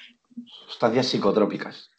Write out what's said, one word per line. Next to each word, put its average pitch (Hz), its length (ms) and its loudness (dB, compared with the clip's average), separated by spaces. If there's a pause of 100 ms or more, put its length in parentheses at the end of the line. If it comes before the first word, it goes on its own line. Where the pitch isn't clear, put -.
(680)
Sustancias 123 400 0
psicotrópicas. 101 920 -2